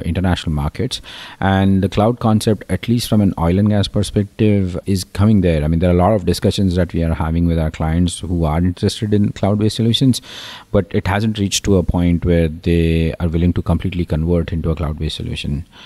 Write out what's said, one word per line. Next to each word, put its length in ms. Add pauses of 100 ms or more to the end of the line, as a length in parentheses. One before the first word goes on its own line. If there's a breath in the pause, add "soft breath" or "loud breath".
international 460
markets. 480 (360 loud breath)
And 440
the 80
cloud 280
concept, 520
at 180
least 220
from 100
an 180
oil 200
and 100
gas 200
perspective, 960
is 180
coming 380
there. 200
I 60
mean, 120
there 100
are 20
a 100
lot 120
of 100
discussions 520
that 180
we 80
are 100
having 340
with 120
our 120
clients 500
who 240
are 120
interested 560
in 200
cloud-based 440
solutions, 460 (480 loud breath)
but 220
it 140
hasn't 320
reached 260
to 120
a 60
point 420
where 240
they 720
are 80
willing 240
to 80
completely 460
convert 440
into 200
a 40
cloud-based 420
solution. 500 (200 loud breath)